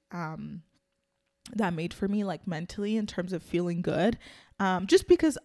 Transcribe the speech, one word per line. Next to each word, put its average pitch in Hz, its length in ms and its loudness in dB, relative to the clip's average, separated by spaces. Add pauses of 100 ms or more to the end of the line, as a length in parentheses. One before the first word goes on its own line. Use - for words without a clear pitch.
(120)
um, 160 520 -10 (920)
that 196 180 0
made 165 200 -4
for 196 160 -2
me, 202 160 0
like, 170 200 -6
mentally 202 520 -4
in 214 80 0
terms 180 260 -6
of 175 100 -4
feeling 175 400 -2
good. 202 360 2 (420)
Um, 185 280 0
just 381 220 6
because 320 360 6